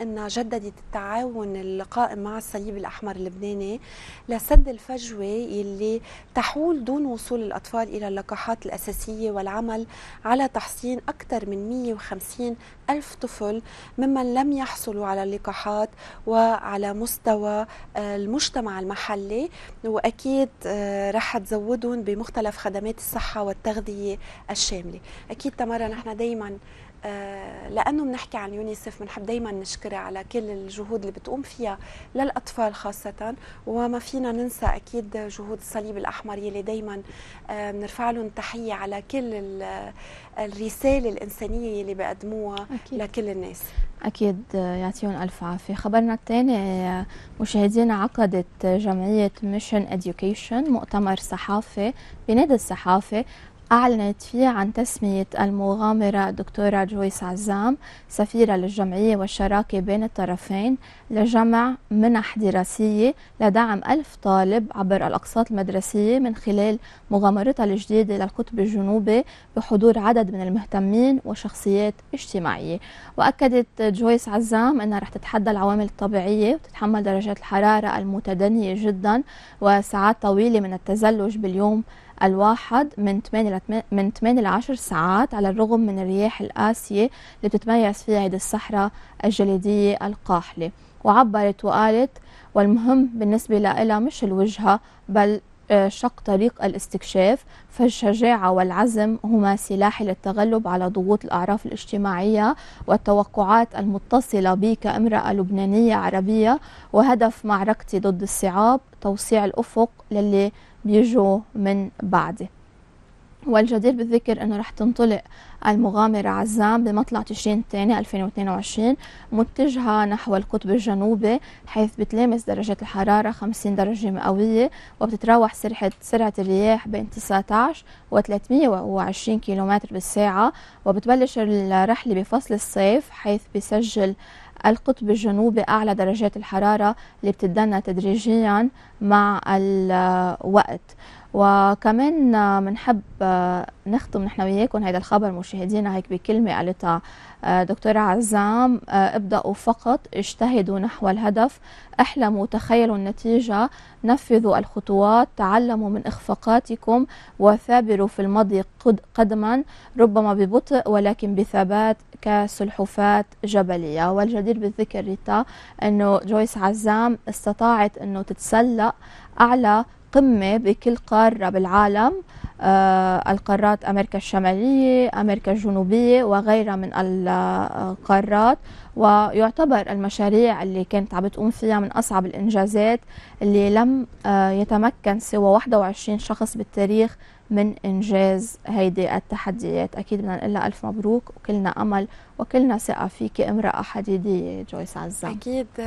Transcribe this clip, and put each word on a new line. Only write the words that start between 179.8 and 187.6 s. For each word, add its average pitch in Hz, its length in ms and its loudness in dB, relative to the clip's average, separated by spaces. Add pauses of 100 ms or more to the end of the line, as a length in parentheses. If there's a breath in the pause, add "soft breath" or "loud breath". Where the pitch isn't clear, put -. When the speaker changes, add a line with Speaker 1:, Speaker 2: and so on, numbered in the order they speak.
Speaker 2:
المشاريع 202 720 2
اللي 185 220 -2
كانت 202 300 -2
عم 180 80 0
بتقوم 208 280 -2
فيها 220 300 0
من 202 120 -4
أصعب 190 340 0
الإنجازات 208 760 2 (420 loud breath)
اللي 202 320 4
لم، 247 320 4 (200)
آه، 196 240 4
يتمكن 208 680 0
سوى 202 300 2
واحد 233 240 4
وعشرين 208 440 0
شخص 220 380 -4
بالتاريخ 214 600 0 (340 soft breath)
من 208 240 2 (100)